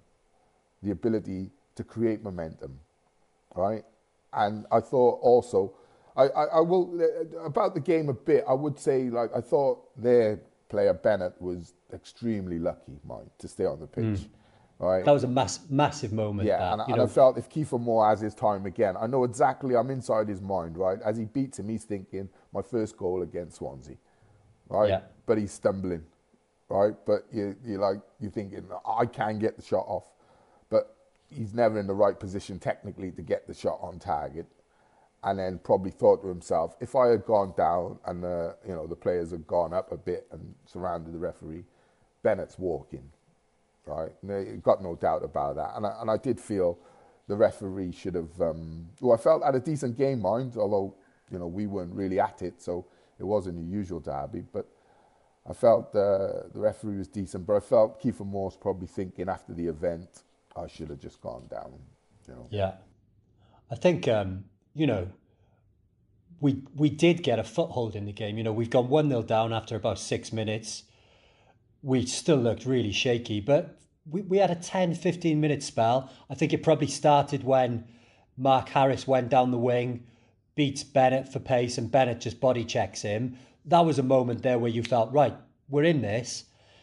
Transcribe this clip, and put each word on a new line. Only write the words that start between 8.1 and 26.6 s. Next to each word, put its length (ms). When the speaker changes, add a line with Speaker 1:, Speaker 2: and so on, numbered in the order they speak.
Speaker 1:
bit, 360
I 40
would 260
say, 300
like, 260
I 60
thought 480
their 380
player 240
Bennett 460
was 340
extremely 640
lucky, 480
Mike, 320
to 100
stay 180
on 140
the 80
pitch, 160
Speaker 2:
Mm. 60
Speaker 1:
right? 260
Speaker 2:
That 60
was 140
a 20
mass-, 320
massive 440
moment, 340
Speaker 1:
Yeah, 120
Speaker 2:
that, 140
Speaker 1:
and 80
I, 60
Speaker 2:
you 60
Speaker 1:
and 80
I 40
Speaker 2:
know. 40
Speaker 1:
felt 280
if 120
Kiefer 300
Moore 300
has 120
his 120
time 320
again, 340
I 80
know 180
exactly, 500
I'm 160
inside 360
his 140
mind, 360
right? 260
As 140
he 80
beats 340
him, 100
he's 140
thinking, 460
"My 80
first 360
goal 240
against 360
Swansea," 400
right? 200
Speaker 2:
Yeah. 120
Speaker 1:
But 120
he's 140
stumbling, 520